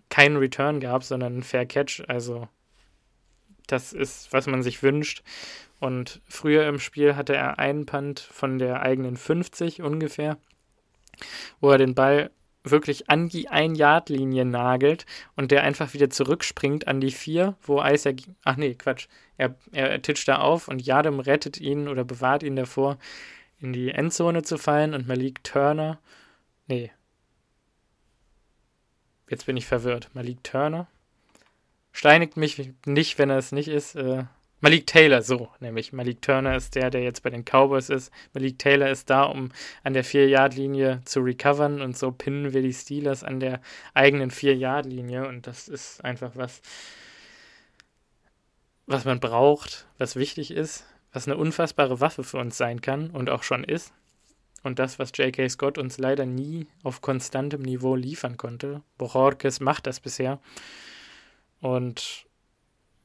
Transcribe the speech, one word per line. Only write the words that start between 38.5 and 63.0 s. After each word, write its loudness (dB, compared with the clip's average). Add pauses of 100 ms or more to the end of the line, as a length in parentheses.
Taylor 4
ist -4
da, 6
um 0 (320)
an -2
der 2
Vier-Yard-Linie 4
zu -2
recovern 2
und -6
so -4
pinnen -6
wir 2
die 0
Steelers -6
an -8
der -4 (320)
eigenen 4
Vier-Yard-Linie -2
und -14
das -16
ist -16
einfach -8
was, -10 (2250)
was -2
man 0
braucht, 2 (140)
was -4
wichtig -6
ist, -8 (260)
was -8
eine -4
unfassbare 0
Waffe 0
für -8
uns -6
sein -4
kann -6
und -6
auch -2
schon -2
ist. -6 (680)
Und -6
das, -2
was -6
J 0
K -2
Scott -2
uns -8
leider 0
nie -6 (160)
auf -8
konstantem -4
Niveau -2
liefern -6
konnte. -10 (160)
Bojorquez 0
macht -2
das -8
bisher. -6 (1200)
Und -6 (800)